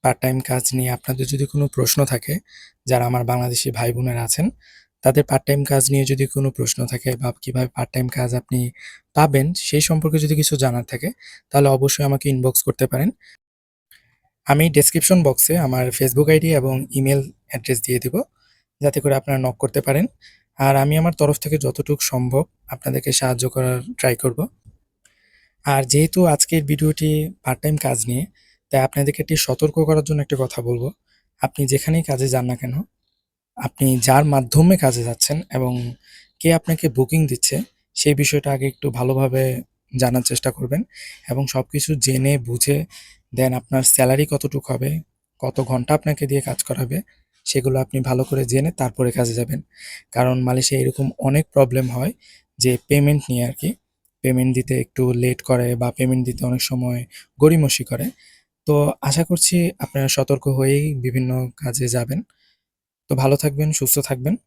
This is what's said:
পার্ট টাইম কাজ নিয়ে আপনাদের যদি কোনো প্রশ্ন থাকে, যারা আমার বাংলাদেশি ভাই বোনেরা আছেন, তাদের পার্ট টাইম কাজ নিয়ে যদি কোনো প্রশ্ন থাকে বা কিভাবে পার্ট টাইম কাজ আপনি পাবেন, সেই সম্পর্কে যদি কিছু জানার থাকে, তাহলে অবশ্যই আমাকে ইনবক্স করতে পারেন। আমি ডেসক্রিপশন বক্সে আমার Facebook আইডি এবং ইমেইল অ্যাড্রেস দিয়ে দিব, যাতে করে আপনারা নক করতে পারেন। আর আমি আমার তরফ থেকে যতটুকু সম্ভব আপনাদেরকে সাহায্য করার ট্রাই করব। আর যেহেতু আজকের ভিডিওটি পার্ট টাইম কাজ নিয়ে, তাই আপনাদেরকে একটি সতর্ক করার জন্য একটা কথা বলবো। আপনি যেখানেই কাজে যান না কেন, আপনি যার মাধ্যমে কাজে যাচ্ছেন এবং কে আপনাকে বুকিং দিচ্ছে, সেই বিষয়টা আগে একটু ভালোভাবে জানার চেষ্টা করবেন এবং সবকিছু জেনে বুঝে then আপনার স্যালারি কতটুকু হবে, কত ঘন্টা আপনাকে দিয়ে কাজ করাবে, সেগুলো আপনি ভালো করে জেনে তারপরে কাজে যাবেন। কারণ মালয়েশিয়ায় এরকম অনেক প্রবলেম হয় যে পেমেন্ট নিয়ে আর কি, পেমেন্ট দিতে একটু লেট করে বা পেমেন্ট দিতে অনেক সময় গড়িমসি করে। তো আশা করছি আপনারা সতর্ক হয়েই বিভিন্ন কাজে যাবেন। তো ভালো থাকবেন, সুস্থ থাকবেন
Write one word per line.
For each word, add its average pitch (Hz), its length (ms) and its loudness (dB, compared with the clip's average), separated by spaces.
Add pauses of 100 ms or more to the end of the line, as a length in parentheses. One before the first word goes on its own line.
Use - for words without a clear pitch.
পার্ট - 180 0
টাইম 131 200 0
কাজ 123 220 -2 (100)
নিয়ে 127 180 0
আপনাদের 127 360 -4
যদি 139 200 -2
কোনো 143 200 0
প্রশ্ন - 380 0
থাকে, 135 280 -4 (540)
যারা 123 180 2
আমার 123 200 0
বাংলাদেশি 123 460 -2
ভাই 117 220 -2
বোনেরা 120 300 -2
আছেন, 151 220 0 (580)
তাদের 135 200 4
পার্ট 135 220 0
টাইম 143 180 2
কাজ 139 260 2
নিয়ে 139 160 2
যদি 135 220 0
কোনো 135 240 -2
প্রশ্ন - 340 -4
থাকে 120 300 -4
বা 123 140 -4 (120)
কিভাবে 127 320 -4
পার্ট 123 180 -6
টাইম 127 180 -2
কাজ 127 260 -4
আপনি 123 240 -2 (540)
পাবেন, 143 320 2 (220)
সেই 151 220 2
সম্পর্কে 160 300 0
যদি 151 160 0
কিছু 151 220 0
জানার 123 340 0
থাকে, 143 180 -6 (380)
তাহলে 143 220 4
অবশ্যই 139 360 2
আমাকে 139 240 0
ইনবক্স 127 320 0
করতে - 260 -2
পারেন। 139 220 0 (1400)
আমি 147 220 4
ডেসক্রিপশন 160 540 4
বক্সে 143 340 2
আমার 127 340 0
Facebook 135 380 2
আইডি 160 240 4
এবং 135 220 2 (160)
ইমেইল 135 300 2 (260)
অ্যাড্রেস 123 340 -4
দিয়ে 123 180 -2
দিব, 127 160 -6 (680)
যাতে 143 180 0
করে 139 160 2
আপনারা 135 240 -2
নক 127 180 -2
করতে 127 240 -2
পারেন। 143 240 2 (540)
আর 135 160 4
আমি 139 220 2
আমার 165 220 2
তরফ 147 200 2
থেকে 151 180 -2
যতটুকু 139 540 -2
সম্ভব 127 320 0 (240)
আপনাদেরকে 131 460 -4
সাহায্য 127 360 0
করার 127 280 -2 (220)
ট্রাই 127 240 0
করব। 127 180 -2 (1200)
আর 139 200 2
যেহেতু 151 400 2
আজকের 160 380 2
ভিডিওটি 151 460 0 (320)
পার্ট - 200 -4
টাইম 151 160 0
কাজ 131 200 -2 (100)
নিয়ে, 123 160 -2 (480)
তাই 135 100 4
আপনাদেরকে 139 400 -2
একটি 156 160 -2
সতর্ক 151 380 -2 (100)
করার 151 220 2
জন্য 151 140 0
একটা 139 220 -4
কথা - 180 -6
বলবো। 120 260 -4 (540)
আপনি 143 260 -4
যেখানেই 156 360 0
কাজে 135 300 -2
যান 127 140 0
না 123 80 -2
কেন, 127 180 -8 (840)
আপনি 135 300 -2 (200)
যার 135 180 6
মাধ্যমে 147 520 4
কাজে 120 260 0
যাচ্ছেন 120 340 -2 (200)
এবং 127 140 -2 (640)
কে 160 160 0
আপনাকে 160 360 0
বুকিং 131 380 0
দিচ্ছে, 127 280 -2 (400)
সেই 147 200 2
বিষয়টা 143 360 0
আগে 135 160 -2
একটু 135 240 -6
ভালোভাবে 131 520 0 (500)
জানার 123 360 2
চেষ্টা 127 220 -2
করবেন 135 300 -4 (480)
এবং 139 180 -2
সবকিছু 139 420 -4 (160)
জেনে 131 280 2 (140)
বুঝে 120 300 0 (600)
then 127 160 2
আপনার 127 300 -2 (100)
স্যালারি 135 320 4
কতটুকু 143 480 -4
হবে, 127 160 -2 (520)
কত 131 200 -4
ঘন্টা 127 320 -2
আপনাকে 151 340 -2
দিয়ে 139 140 0
কাজ 127 220 -8
করাবে, 135 340 -4 (480)
সেগুলো 131 340 0
আপনি 131 180 -4 (120)
ভালো 131 140 2
করে 139 220 -2
জেনে 135 260 0 (100)
তারপরে 123 300 0
কাজে 117 280 -2
যাবেন। 120 200 -4 (520)
কারণ 127 240 0 (120)
মালয়েশিয়ায় 127 360 0
এরকম 131 240 -2 (120)
অনেক 139 340 2
প্রবলেম 131 360 2
হয় 127 220 -4 (480)
যে 127 120 2 (140)
পেমেন্ট 143 420 4
নিয়ে 120 200 0
আর 127 140 -6
কি, 165 80 -2 (540)
পেমেন্ট 127 320 2
দিতে 127 240 -2
একটু 127 240 -2 (100)
লেট 123 280 0
করে 123 340 0
বা 123 160 -2
পেমেন্ট 127 340 0
দিতে 123 200 -6
অনেক 123 160 -2
সময় 123 380 -4 (400)
গড়িমসি 151 440 4
করে। 123 220 -6 (600)
তো 151 80 4 (260)
আশা 151 220 0
করছি 175 320 0 (240)
আপনারা 135 360 -2
সতর্ক 135 300 0 (120)
হয়েই 139 280 2 (160)
বিভিন্ন 127 300 -2 (240)
কাজে 123 320 -4
যাবেন। 123 320 -2 (880)
তো 143 60 0
ভালো 135 220 4
থাকবেন, 151 320 -2 (100)
সুস্থ 131 200 0
থাকবেন 135 360 -2 (120)